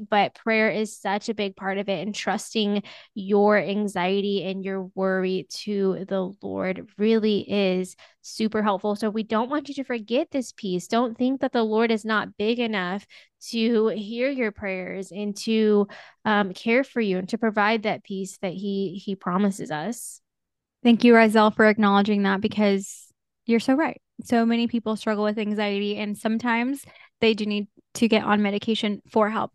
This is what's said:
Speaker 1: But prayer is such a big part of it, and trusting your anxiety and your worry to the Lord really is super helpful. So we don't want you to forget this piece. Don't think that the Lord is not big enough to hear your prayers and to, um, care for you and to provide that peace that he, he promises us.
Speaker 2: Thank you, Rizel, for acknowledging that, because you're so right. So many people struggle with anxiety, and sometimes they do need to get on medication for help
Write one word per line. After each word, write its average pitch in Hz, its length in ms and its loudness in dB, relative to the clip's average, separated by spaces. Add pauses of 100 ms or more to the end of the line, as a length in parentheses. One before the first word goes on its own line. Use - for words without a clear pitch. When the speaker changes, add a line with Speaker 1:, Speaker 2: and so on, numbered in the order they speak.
Speaker 1:
But 202 280 2
prayer 220 340 2
is 214 260 -4
such 202 320 -4
a 220 60 -4
big 202 220 -4
part 190 240 -4
of 202 100 -4
it, 180 160 -4
and 208 80 -6
trusting 208 720 -2 (320)
your 208 420 2
anxiety 196 840 -2
and 190 200 -6
your 190 300 -8
worry 185 540 -2 (160)
to 196 440 -2
the 190 320 -4
Lord 190 480 -6 (120)
really 214 400 2 (120)
is 185 440 0 (260)
super 220 400 -2
helpful. 208 340 0
So 214 140 -2
we 220 140 -4
don't 226 260 -2
want 294 200 -4
you 277 60 -12
to 269 80 -8
forget 240 460 -4
this 262 220 -4
piece. 180 360 -6
Don't 233 300 -2
think 262 240 0
that 262 100 -2
the 233 120 0
Lord 220 260 2
is 220 160 -2
not 208 320 -2
big 226 220 -2
enough 202 480 -4 (420)
to 226 380 2
hear 220 420 -2
your 247 220 -2
prayers 190 600 -8
and 202 260 -6
to, 214 500 4 (360)
um, 208 300 2
care 233 300 0
for 247 180 -4
you 190 160 0
and 185 120 -4
to 220 100 -4
provide 214 440 0
that 202 200 -4
peace 190 400 -10
that 185 100 -4
he, 196 500 -4
he 196 120 -6
promises 196 560 -2
us. 160 500 -8 (640)
Speaker 2:
Thank 240 200 6
you, 240 100 10
Rizel, 220 420 6
for 220 100 6
acknowledging 208 560 4
that, 196 180 2
because 202 680 0 (400)
you're 233 120 4
so 262 140 2
right. 311 260 0 (260)
So 233 200 2
many 233 220 2
people 220 280 -2
struggle 208 280 -2
with 214 160 0
anxiety, 208 580 -2
and 208 180 -6
sometimes 233 680 -2 (340)
they 226 140 4
do 208 140 -2
need 208 200 -2 (260)
to 233 140 2
get 214 160 4
on 208 180 2
medication 208 680 -2
for 208 200 2
help 214 260 -4